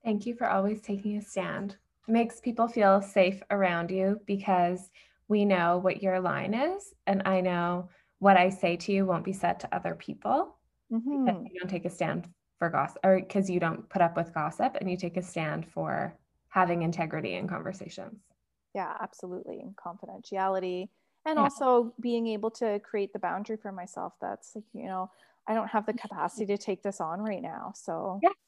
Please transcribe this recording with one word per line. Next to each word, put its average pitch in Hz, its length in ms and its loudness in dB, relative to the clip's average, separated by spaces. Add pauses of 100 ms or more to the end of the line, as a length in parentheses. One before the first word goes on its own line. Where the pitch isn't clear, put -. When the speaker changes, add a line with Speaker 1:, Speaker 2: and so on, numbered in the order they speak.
Speaker 1:
Thank 220 220 -2
you 240 100 -4
for 240 140 0
always 202 320 2
taking 208 360 -4
a 214 40 -6
stand. 185 560 -6 (300)
It 226 40 0
makes 233 300 2
people 233 260 0
feel 202 340 6
safe 196 480 2
around 180 400 2
you 190 380 2
because 185 640 2 (400)
we 208 160 4
know 180 320 4
what 208 260 0
your 185 160 2
line 180 340 0
is, 339 400 -2 (140)
and 196 180 2
I 190 160 4
know 175 480 0 (300)
what 196 180 10
I 185 120 8
say 185 280 0
to 202 140 -4
you 196 140 4
won't 170 180 0
be 190 100 -4
said 175 280 0
to - 140 -6
other 170 200 -4
people - 600 -2 (340)
Speaker 2:
Mm-hmm. 254 340 0
Speaker 1:
because 180 260 0
you 180 80 -12
don't 180 100 -6
take 175 160 -4
a 180 40 -4
stand 170 400 -4 (300)
for 170 100 2
gossip, 147 340 -2
or 190 180 6
'cause 190 280 -2
you 180 100 2
don't 165 300 -2
put 180 120 0
up 170 140 4
with 165 180 -2
gossip, 160 420 -2
and 190 160 -2
you 180 40 0
take 180 220 -6
a 180 60 -4
stand 160 440 -4
for 160 480 -4 (340)
having 175 340 2
integrity 160 500 -2
in - 140 -6
conversations. - 720 -10 (540)
Speaker 2:
Yeah, 185 240 -6
absolutely. - 640 -12
And 190 140 -16
confidentiality, 190 1120 -6 (360)
and 311 120 0
Speaker 1:
Yeah. 277 60 6
Speaker 2:
also 254 560 2
being 233 280 0
able 220 240 -2
to 214 300 -2
create 202 300 -4
the 208 60 -12
boundary 202 400 -4
for 208 140 -10
myself. 180 500 -10
That's - 340 -10
like, 214 180 -12
you - 120 -12
know, 190 240 -6 (380)
I 220 80 0
don't 208 140 0
have 214 180 0
the 214 60 -2
capacity 202 540 -4
to 202 120 0
take - 240 -6
this 196 180 -4
on 165 200 -4
right 214 200 -6
now. - 340 -10
So 185 460 -6
Speaker 1:
Yeah. 392 120 6 (140)